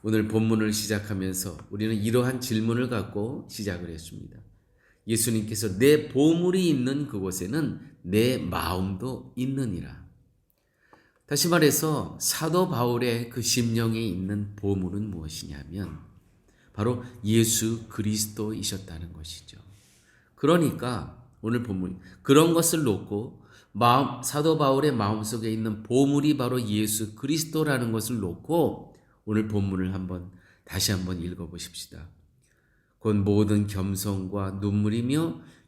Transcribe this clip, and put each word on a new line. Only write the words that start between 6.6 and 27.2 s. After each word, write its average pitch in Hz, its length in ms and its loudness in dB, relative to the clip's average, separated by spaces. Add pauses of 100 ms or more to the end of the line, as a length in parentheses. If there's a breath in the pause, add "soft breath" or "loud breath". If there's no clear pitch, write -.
있는 135 400 0
그곳에는 101 720 -4 (220 loud breath)
내 113 360 2
마음도 92 960 -4
있느니라." 123 720 -4 (1200 soft breath)
다시 147 220 2
말해서 156 720 4
사도 165 480 0
바울의 120 640 0
그 123 120 -6
심령에 113 580 0
있는 101 540 -2
보물은 101 560 -2
무엇이냐면 80 880 -10 (720 soft breath)
바로 117 300 -2 (220 loud breath)
예수 113 640 2
그리스도이셨다는 104 1200 -6
것이죠. - 460 -16 (800 soft breath)
그러니까 139 920 0 (140)
오늘 113 220 0
본문, 92 360 -4 (240 loud breath)
그런 156 300 8
것을 165 320 2
놓고 107 580 -2 (300 loud breath)
마음, 120 500 2
사도 156 360 2
바울의 139 360 4
마음속에 110 560 -2
있는 110 320 -2
보물이 143 540 4
바로 123 320 0
예수 107 460 0
그리스도라는 156 760 0